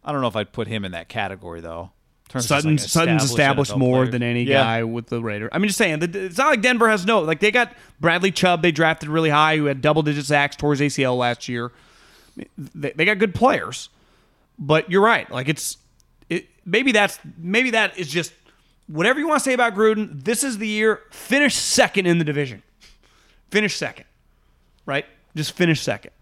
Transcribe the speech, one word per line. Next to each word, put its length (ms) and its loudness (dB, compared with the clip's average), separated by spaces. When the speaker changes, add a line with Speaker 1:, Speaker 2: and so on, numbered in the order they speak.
Speaker 1:
I 80 -6
don't 100 -2
know 60 0
if 80 -4
I'd 160 -4
put 160 -6
him 180 -6
in 60 -8
that 180 -12
category, 500 -8
though. 300 -12
In 60 -20
terms 120 -4
of, 40 -6
Speaker 2:
Sutton's, 340 2
Speaker 1:
like, 80 -8
Speaker 2:
Sutton's 340 2
Speaker 1:
established 460 2
Speaker 2:
established 20 -
Speaker 1:
N 40 -2
F 60 0
L 40 4
Speaker 2:
more 160 4
Speaker 1:
players. 100 0
Speaker 2:
than 100 -2
any 220 0
Speaker 1:
Yeah. 180 4
Speaker 2:
guy 220 0
with 240 -6
the 120 -4
Raiders. 320 -6
I 60 -2
mean, 100 2
just 100 -4
saying, 200 0
the, 260 -4
it's 140 -8
not 100 2
like 140 2
Denver 260 4
has 160 0
no, 160 2
like, 200 -2
they 100 4
got 240 0
Bradley 300 2
Chubb, 320 2
they 80 4
drafted 380 0
really 220 0
high, 260 4
who 80 0
had 160 -2
double-digit 440 0
sacks, 300 2
tore 180 0
his 100 0
A 60 2
C 160 -2
L 120 0
last 320 -2
year. 240 -6
They, 360 -10
they 120 0
got 140 0
good 160 0
players, 540 0
but 320 0
you're 120 4
right. 280 2
Like, 180 -6
it's, 300 -6
it, 180 -6
maybe 280 0
that's, 260 2
maybe 320 -2
that 280 0
is 100 -6
just 240 -4
whatever 320 0
you 100 -2
wanna 120 2
say 140 0
about 200 0
Gruden. 500 0
This 200 0
is 140 -6
the 100 -4
year. 320 0
Finish 440 0
second 520 2
in 120 4
the 60 2
division. 380 -6
Finish 260 0
second, 280 -10
right? 180 -4
Just 180 -6
finish 300 2
second. 400 -6